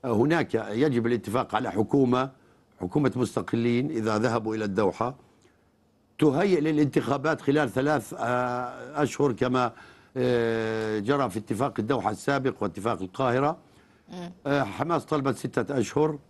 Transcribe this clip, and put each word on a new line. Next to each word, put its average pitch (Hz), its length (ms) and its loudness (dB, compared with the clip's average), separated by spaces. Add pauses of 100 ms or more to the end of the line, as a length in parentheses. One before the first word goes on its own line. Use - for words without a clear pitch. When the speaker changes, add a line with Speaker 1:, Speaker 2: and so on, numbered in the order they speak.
Speaker 1:
آه، 123 80 -2
هناك 143 420 2
يجب 113 520 0
الاتفاق 117 480 -2
على 113 180 -2
حكومة، 127 580 2 (500)
حكومة 131 360 0
مستقلين 117 720 0
إذا 110 280 0
ذهبوا 110 360 0
إلى 110 100 -4
الدوحة، 104 500 0 (1040)
تهيئ 160 420 4
للانتخابات 147 800 0
خلال 143 300 2
ثلاث، 139 480 0
آه، 123 840 -4
أشهر 143 300 2
كما، 123 400 2 (440)
آه، 113 840 0
جرى 123 320 0
في 110 80 -4
اتفاق 113 400 -2
الدوحة 110 320 0
السابق 131 500 -2
واتفاق 101 420 -2
القاهرة. 131 540 0 (560)
Speaker 2:
مم. 175 200 -12 (140)
Speaker 1:
آه، 143 160 2
حماس 139 420 -2
طلبت 135 320 0
ستة 127 420 -2
أشهر. 147 400 0 (120)